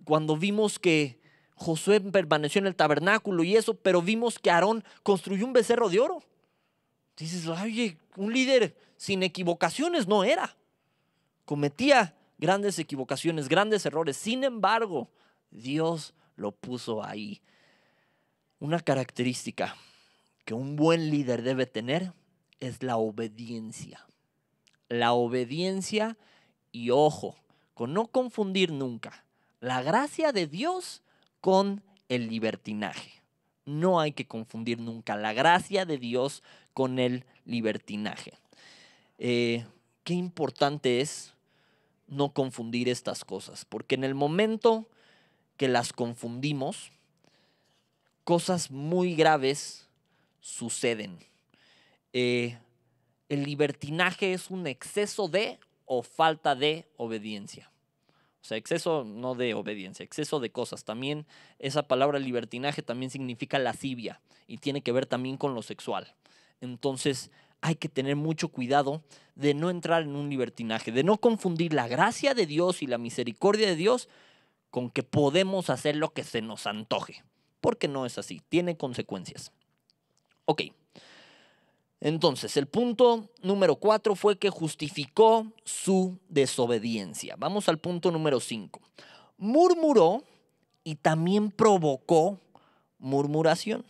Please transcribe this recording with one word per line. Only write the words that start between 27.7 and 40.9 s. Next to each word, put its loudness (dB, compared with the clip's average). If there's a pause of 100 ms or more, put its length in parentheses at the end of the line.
con -6
no -2
confundir 0
nunca -8 (360)
la -2
gracia 0
de 0
Dios -6 (380)
con 2 (260)
el -2
libertinaje. -6 (420)
No 2
hay 0
que -8
confundir -6
nunca -8
la -2
gracia 2
de -2
Dios -4 (320)
con -2
el 0 (200)
libertinaje. -6 (840)
Eh, 0 (400)
qué -2
importante 0